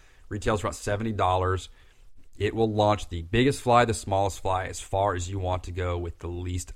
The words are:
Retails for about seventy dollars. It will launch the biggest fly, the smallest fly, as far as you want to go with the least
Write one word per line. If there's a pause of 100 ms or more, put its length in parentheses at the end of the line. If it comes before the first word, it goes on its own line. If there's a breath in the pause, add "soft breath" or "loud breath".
(280 soft breath)
Retails
for
about
seventy
dollars. (680 soft breath)
It
will
launch
the
biggest
fly,
the
smallest
fly,
as
far
as
you
want
to
go
with
the
least